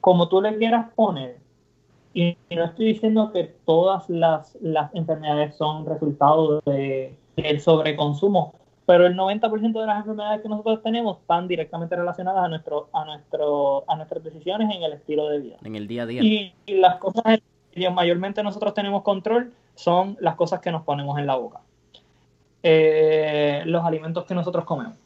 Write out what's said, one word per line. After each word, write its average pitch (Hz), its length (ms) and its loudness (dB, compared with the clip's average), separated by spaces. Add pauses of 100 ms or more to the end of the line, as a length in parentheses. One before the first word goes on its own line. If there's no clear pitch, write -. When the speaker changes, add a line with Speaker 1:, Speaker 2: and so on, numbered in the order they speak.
Speaker 1:
Como 175 260 6
tú 190 140 4
le 214 160 0
quieras 226 380 0
poner. 139 420 -2 (760)
Y, 175 220 0 (140)
y 170 60 -8
no 170 100 0
estoy 220 220 -2
diciendo 220 440 2
que 175 140 -2 (200)
todas 180 440 2
las, 165 520 0
las 156 320 -2
enfermedades 156 640 -2
son 156 300 -4
resultado 151 800 2
de 135 500 -4 (200)
del 147 240 -2
sobreconsumo. 151 960 2 (320)
Pero 175 200 8
el 180 100 4
noventa 208 340 0
por 214 100 -2
ciento 220 200 0
de 220 80 -2
las 208 120 0
enfermedades 214 420 -6
que 214 80 -10
nosotros 220 340 -2
tenemos 226 360 -2
están 175 280 -2
directamente 170 480 -4
relacionadas 180 480 -2
a 175 60 0
nuestro, 156 420 -8
a 156 140 -4
nuestro, 147 840 -2
a 156 60 0
nuestras 156 280 -10
decisiones 180 520 -6
en 175 80 -8
el 156 100 -4
estilo 151 360 -4
de 147 100 -4
vida. 131 240 -14
Speaker 2:
En 107 120 -12
el 104 120 -10
día 117 160 -6
a - 20 -6
día. 120 160 -6
Speaker 1:
Y, 208 320 0 (120)
y 202 100 -6
las 185 220 6
cosas 190 280 -6
en 220 60 4
las 220 100 4 (300)
que 180 180 -4
mayormente 180 540 0
nosotros 208 300 -4
tenemos 202 300 -2
control 220 500 -2 (220)
son 180 440 0
las 170 160 -2
cosas 175 240 -2
que 175 120 -6
nos 160 120 -6
ponemos 143 340 -4
en 143 100 -4
la 135 80 0
boca. - 260 -10 (1000)
Eh, 156 1040 4
los 165 180 0
alimentos 165 420 -4
que 185 100 -6
nosotros 175 300 -4
comemos. 120 400 -8